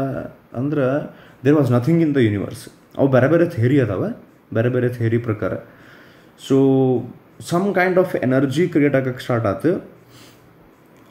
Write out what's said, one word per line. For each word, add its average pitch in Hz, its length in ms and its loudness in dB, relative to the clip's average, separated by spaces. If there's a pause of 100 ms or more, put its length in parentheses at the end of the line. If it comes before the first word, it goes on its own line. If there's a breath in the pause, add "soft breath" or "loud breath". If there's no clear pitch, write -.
(560)
ಅಂದ್ರೆ 143 600 -2 (280 loud breath)
there 147 180 4
was 123 100 0
nothing 151 300 2
in 151 120 2
the 127 160 4
universe. 98 400 -6 (280)
ಅವು 139 100 2
ಬೇರೆ 131 200 4
ಬೇರೆ 170 200 2
theory 135 320 0
ಅದಾವ, 107 260 -2 (480)
ಬೇರೆ 113 140 0
ಬೇರೆ 123 200 0
theory 117 300 -2
ಪ್ರಕಾರ. 110 340 -4 (1000 loud breath)
So, 135 80 4 (920)
some 185 240 -2
kind 180 220 0
of 185 280 0
energy 135 440 0
create 143 260 2
ಆಗಕ್ಕೆ 131 280 -2
start 117 240 -2
ಆತು. 135 440 -2 (1200 loud breath)